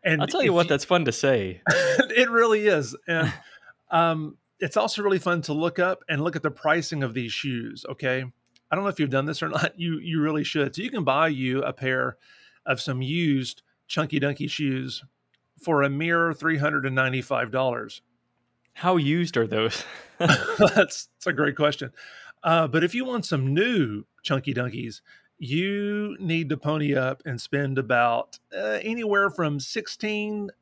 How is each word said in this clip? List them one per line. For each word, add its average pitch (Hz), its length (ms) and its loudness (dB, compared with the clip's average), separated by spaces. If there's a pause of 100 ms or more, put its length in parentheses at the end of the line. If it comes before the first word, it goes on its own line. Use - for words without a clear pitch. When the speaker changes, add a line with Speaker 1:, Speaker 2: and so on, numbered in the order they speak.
Speaker 1:
And 160 180 2
Speaker 2:
I'll 185 60 0
tell 294 160 0
you 214 80 4
Speaker 1:
if 175 40 4
Speaker 2:
what, 170 100 6
Speaker 1:
you 165 40 -6
Speaker 2:
that's 143 160 2
fun 175 200 4
to 127 60 2
say. 107 560 0
Speaker 1:
<laughs> - 40 2 (460)
It 247 120 6
really 226 380 4
is. 147 280 2 (140)
And, 165 240 0 (280)
Speaker 2:
<laughs> - 300 -16
Speaker 1:
um, 165 460 0 (220)
it's 185 180 0
also 214 260 0
really 196 160 4
fun 175 240 0
to 151 100 -4
look 165 260 0
up 180 280 0
and 147 160 -2
look 175 140 -2
at - 60 -8
the 151 80 0
pricing 156 520 0
of 117 100 -4
these 120 200 -4
shoes, 117 560 -6
okay? 131 340 -2 (480)
I - 40 0
don't 196 100 -2
know 202 40 0
if 170 120 -4
you've 143 80 2
done 135 160 0
this 156 180 -4
or 160 60 -4
not. 151 240 -2
<laughs> - 40 -20
You, 170 220 -4
you 160 220 -2
really 151 240 0
should. 139 300 -2
So 165 60 -6
you 247 80 -6
can 233 140 -4
buy 139 240 4
you 131 360 -2
a 131 100 -4
pair 127 420 -2 (500)
of 131 140 -2
some 131 220 -4
used 143 600 -2 (240)
Chunky 156 340 -4
Dunky 143 280 -2
shoes 131 540 -4 (580)
for 151 220 2
a 139 60 2
mere 165 440 0
three 160 240 0
hundred 147 280 0
and 131 100 -2
ninety-five 127 560 0
dollars. 123 500 -2 (720)
Speaker 2:
How 180 220 2
used 165 400 2
are 113 120 2
those? 110 360 0 (160)
<laughs> - 60 -20
Speaker 1:
<laughs> - 140 -20
That's, - 960 2
that's - 100 -6
a 175 60 -2
great 143 240 0
question. 147 340 0 (520)
Uh, 165 240 4
but 156 180 2
if 175 100 -2
you 247 80 -2
want 247 220 -4
some 135 280 0
new 156 520 0 (180)
Chunky 135 300 -2
Dunkies, 120 480 -6 (360)
you 202 840 -2
need 165 300 -2
to 151 80 0
pony 147 380 0
up 131 300 -2
and 127 160 -6
spend 139 360 -2
about, 120 640 2 (160)
uh, 214 260 -2
anywhere 208 480 2
from 151 300 -2
sixteen 208 880 -6 (120)